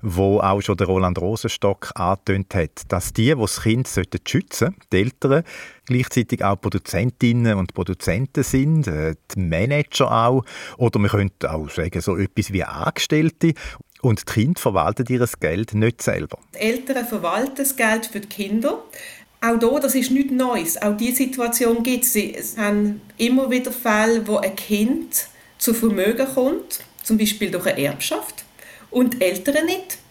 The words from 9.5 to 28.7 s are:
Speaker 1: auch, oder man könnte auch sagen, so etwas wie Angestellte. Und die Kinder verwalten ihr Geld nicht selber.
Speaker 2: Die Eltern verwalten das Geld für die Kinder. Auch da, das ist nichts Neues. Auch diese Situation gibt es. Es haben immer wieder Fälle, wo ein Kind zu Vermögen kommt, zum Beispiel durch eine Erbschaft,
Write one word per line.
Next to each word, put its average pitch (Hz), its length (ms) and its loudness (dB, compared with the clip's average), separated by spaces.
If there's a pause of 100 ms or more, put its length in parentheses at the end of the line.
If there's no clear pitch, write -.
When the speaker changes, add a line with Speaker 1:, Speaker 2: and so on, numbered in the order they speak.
Speaker 1:
auch, 120 360 2 (320)
oder 120 200 2
man 101 120 4
könnte 98 420 0
auch 78 160 -6
sagen, 85 320 -4
so 90 160 0
etwas 101 380 -2
wie 90 100 0
Angestellte. 160 880 0 (480)
Und 117 260 2
die - 60 -10
Kinder 127 260 2
verwalten 98 520 0
ihr 123 180 2 (120)
Geld 90 340 -2
nicht 110 260 2
selber. - 380 -4 (160)
Speaker 2:
Die - 60 -10
Eltern 247 460 -2
verwalten 202 500 -4
das 277 200 -2
Geld 226 300 0
für 202 140 -8
die - 80 -14
Kinder. 226 540 -2 (600)
Auch 233 160 2
da, 240 200 4
das 277 160 0
ist 262 160 2
nichts 277 220 2
Neues. 247 480 0
Auch 208 160 2
diese 247 220 0
Situation 233 640 0
gibt 247 220 0
es. - 120 0
Es - 400 -4
haben 208 460 0 (160)
immer 254 320 2
wieder 247 220 0
Fälle, 220 540 2
wo 208 120 0
ein 196 180 -2
Kind 247 680 0 (300)
zu - 160 0
Vermögen 220 640 2
kommt, 269 460 0 (240)
zum 220 120 2
Beispiel 208 340 0
durch 180 140 -4
eine 180 180 0
Erbschaft, 143 600 -4 (460)